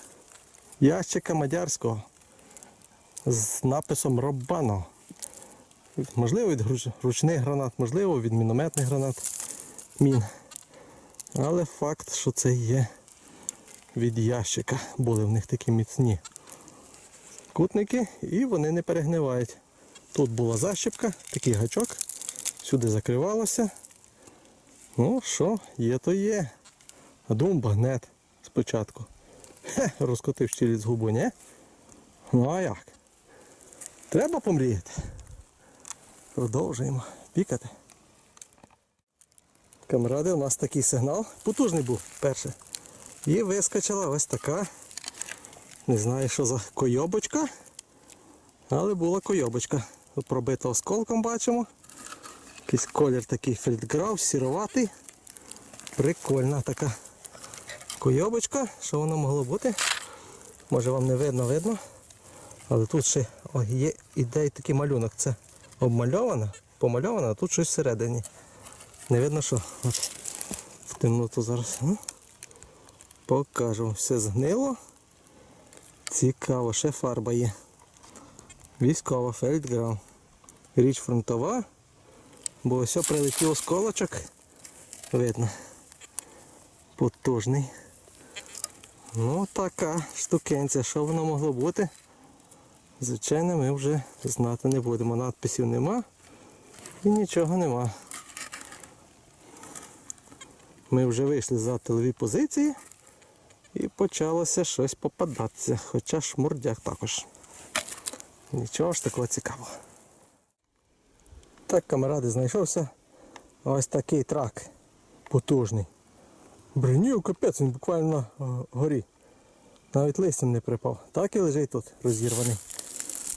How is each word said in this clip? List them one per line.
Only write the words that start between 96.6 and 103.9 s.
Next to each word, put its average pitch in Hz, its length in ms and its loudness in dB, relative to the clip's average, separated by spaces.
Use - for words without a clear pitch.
І 202 60 6
нічого 180 480 2
нема. 123 340 2
Ми 127 140 4
вже 123 200 2
вийшли 135 320 0
за 117 200 -2
тилові 117 340 0
позиції. 285 640 0
І - 140 -4
почалося 170 760 0